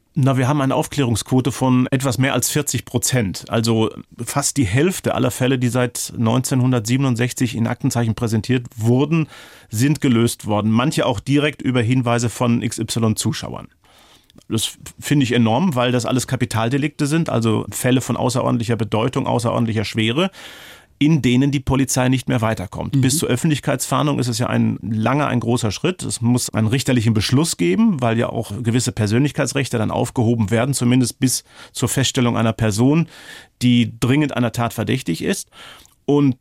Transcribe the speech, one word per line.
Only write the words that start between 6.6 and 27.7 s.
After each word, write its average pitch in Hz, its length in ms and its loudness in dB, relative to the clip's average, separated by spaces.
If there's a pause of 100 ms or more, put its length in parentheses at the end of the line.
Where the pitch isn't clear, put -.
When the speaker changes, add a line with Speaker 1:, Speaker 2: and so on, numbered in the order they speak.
Speaker 1:
in 113 120 0
Aktenzeichen 117 480 0
präsentiert 120 600 -2
wurden, 139 520 2 (420)
sind 135 320 0
gelöst 120 440 2
worden. 107 260 0
Manche 127 340 2
auch 117 140 0
direkt 143 420 0
über 123 200 0
Hinweise 120 480 0
von 117 320 0
X 110 180 -4
Y 110 360 0
Zuschauern. - 520 -6 (800)
Das - 280 -4 (220)
finde 143 240 2
ich 127 80 0
enorm, 120 440 2
weil 123 160 0
das 120 140 0
alles 127 220 -2
Kapitaldelikte 127 800 -2
sind, 160 220 0
also 113 420 0
Fälle 127 300 0
von - 160 -4
außerordentlicher 120 580 -2
Bedeutung, 113 520 -2
außerordentlicher 113 580 0
Schwere, 120 440 0 (680)
in 151 240 4
denen 127 300 4
die 139 100 0
Polizei 131 480 0
nicht 131 200 0
mehr 123 120 0
weiterkommt. 95 540 -4
Speaker 2:
Mhm. 135 60 4
Speaker 1:
Bis 151 160 2
zur - 120 -2
Öffentlichkeitsfahndung 135 880 0
ist 123 100 -2
es 113 100 -2
ja 123 80 0
ein 113 340 0
langer, 113 460 0
ein 120 140 0
großer 117 300 0
Schritt. 180 320 -4
Es 107 180 -8
muss 120 280 0
einen 110 180 0
richterlichen 120 460 2
Beschluss 127 440 0
geben, 180 440 2